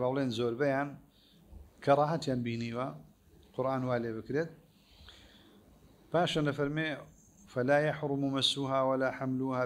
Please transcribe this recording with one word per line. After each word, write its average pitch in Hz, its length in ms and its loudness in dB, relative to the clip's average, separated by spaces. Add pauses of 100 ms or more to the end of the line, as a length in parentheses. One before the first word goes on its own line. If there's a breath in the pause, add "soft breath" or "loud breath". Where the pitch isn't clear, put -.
باوڵێن 131 380 2
زۆربەیان، 135 520 0 (920 soft breath)
کەڕاهەتیان 143 640 4
بینیوە 117 420 -4 (680)
قورئان 131 340 0
وا 127 140 2
لێ 117 140 -4
بکرێت. 143 340 -2 (1600 loud breath)
پاشە 165 380 2
نەفەرمێ: 147 400 -2 (640)
«فَلَا 127 260 4 (100)
يَحْرُمُ 139 340 -2 (140)
مسها 135 520 0
وَلَا 131 300 2
حَمْلُهَا 131 480 -2